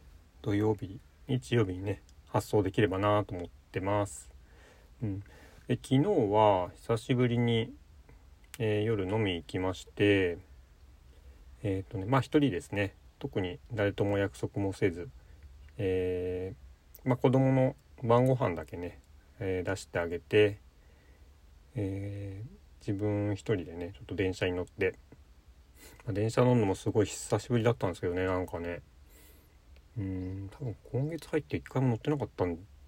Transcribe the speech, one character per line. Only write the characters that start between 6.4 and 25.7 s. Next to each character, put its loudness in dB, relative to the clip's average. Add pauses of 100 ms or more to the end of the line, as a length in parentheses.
久 -2
し -2
ぶ 4
り -2
に、 0 (840)
え 0
ー、 0
夜 -2
飲 0
み 0
行 -8
き -6
ま -2
し -16
て、 2 (1200)
え -2
ー -20
と -8
ね、 -4
ま 2
あ、 2
一 2
人 4
で -2
す -14
ね。 -2 (220)
特 -6
に -4 (120)
誰 0
と 0
も 0
約 -2
束 -4
も -2
せ 0
ず、 -8 (720)
え -2 (520)
ー、 -6
ま 4
あ、 -2
子 4
供 4
の 2 (260)
晩 6
ご 4
飯 0
だ -8
け -14
ね、 -10 (440)
え -2
ー、 -4
出 -2
し -10
て -6
あ -2
げ -6
て、 4 (1160)
え -6
ー、 -20
自 0
分 0
一 -6
人 -2
で -14
ね、 -8
ち -20
ょ -20
っ -18
と -10
電 0
車 -2
に 0
乗 -4
っ -12
て、 -2 (1120)